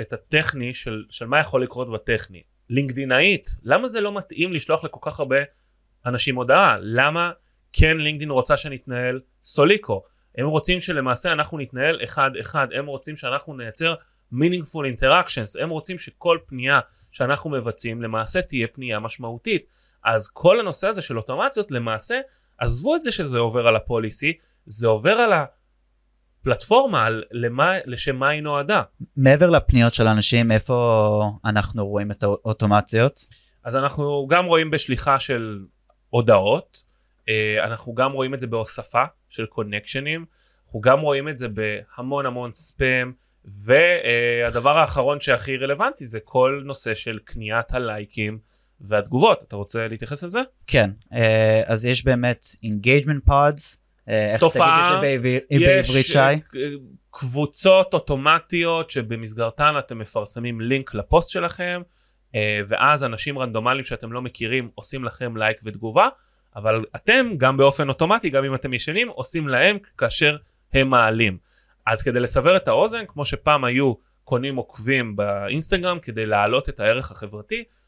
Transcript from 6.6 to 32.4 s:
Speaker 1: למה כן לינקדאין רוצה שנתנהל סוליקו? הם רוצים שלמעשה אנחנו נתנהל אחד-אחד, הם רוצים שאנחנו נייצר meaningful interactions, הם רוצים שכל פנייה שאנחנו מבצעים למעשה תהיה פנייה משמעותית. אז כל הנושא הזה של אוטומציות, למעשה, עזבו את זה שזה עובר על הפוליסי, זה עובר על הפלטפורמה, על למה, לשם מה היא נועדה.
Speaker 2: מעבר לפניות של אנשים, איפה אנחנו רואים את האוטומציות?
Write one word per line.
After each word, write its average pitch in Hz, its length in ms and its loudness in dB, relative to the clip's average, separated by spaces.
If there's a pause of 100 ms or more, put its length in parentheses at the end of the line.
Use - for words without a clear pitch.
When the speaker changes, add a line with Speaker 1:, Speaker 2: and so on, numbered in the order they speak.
Speaker 1:
למה 147 500 0 (420)
כן 160 240 4
לינקדאין 151 320 -4
רוצה 139 280 2
שנתנהל 127 640 -6 (260)
סוליקו? 156 580 2 (340)
הם 135 100 -2
רוצים 156 340 -2
שלמעשה 139 500 -4
אנחנו 151 260 -4
נתנהל 139 460 -2
אחד-אחד, 135 720 -2
הם 139 120 -6
רוצים 147 320 -12
שאנחנו 139 400 -8
נייצר 156 380 -6 (380)
meaningful 151 640 -2
interactions, 135 640 0
הם 160 80 -4
רוצים 160 300 -8
שכל - 460 -2
פנייה 131 340 0 (320)
שאנחנו 139 380 -4
מבצעים 117 520 -6
למעשה 113 400 -4
תהיה 120 260 -4
פנייה 120 320 -8
משמעותית. 117 640 -6 (380)
אז 113 240 0
כל 196 320 4
הנושא 190 280 -4
הזה 202 140 -4
של 117 160 -8
אוטומציות, 196 540 -4
למעשה, 117 480 -4 (380)
עזבו 127 380 -2
את 330 80 -4
זה 240 80 -4
שזה 135 260 -4
עובר 117 300 2
על 113 80 6
הפוליסי, 113 580 -4 (320)
זה 110 220 -4
עובר 110 240 2
על 226 200 4 (1120)
הפלטפורמה, 190 640 2
על 113 260 -2
למה, 120 420 0 (120)
לשם 127 300 -6
מה 135 140 0
היא 151 120 -2
נועדה. 147 400 -2 (360)
Speaker 2:
מעבר 143 320 6
לפניות 123 440 4
של 113 140 2
אנשים, 113 440 2
איפה 110 800 2 (140)
אנחנו 104 420 -2
רואים 104 240 -4
את - 120 -6
האוטומציות? 104 1040 0 (360)